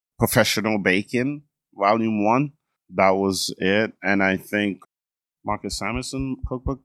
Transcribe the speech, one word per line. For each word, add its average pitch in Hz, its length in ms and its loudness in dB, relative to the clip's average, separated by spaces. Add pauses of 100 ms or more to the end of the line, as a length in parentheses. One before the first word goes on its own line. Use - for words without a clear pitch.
(180)
Professional 110 600 2
Baking, 120 680 0 (300)
Volume 107 480 2
One. 131 300 2 (420)
That 95 180 4
was 95 440 0
it. 101 360 2 (100)
And 98 200 0
I 95 140 2
think 101 460 -4 (640)
Marcus 104 360 -6
Samuelsson 131 540 -6 (120)
cookbook, 131 380 -8